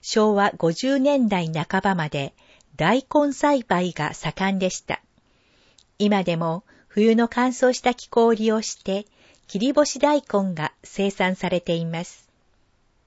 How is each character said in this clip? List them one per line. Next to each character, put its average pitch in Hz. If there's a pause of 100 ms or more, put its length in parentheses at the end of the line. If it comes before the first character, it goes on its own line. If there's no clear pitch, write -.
昭 214
和 202
五 165
十 262
年 269
代 175
半 160
ば 196
ま 160
で 139 (420)
大 214
根 294
栽 285
培 180
が 151
盛 190
ん 190
で 185
し -
た。 - (960)
今 202
で 175
も 165 (220)
冬 226
の 233
乾 254
燥 254
し -
た 247
気 -
候 233
を 233
利 220
用 220
し -
て、 196 (400)
切 -
り 247
干 302
し 277
大 294
根 196
が 156 (100)
生 -
産 185
さ 180
れ 175
て 175
い 170
ま 165
す。 - (800)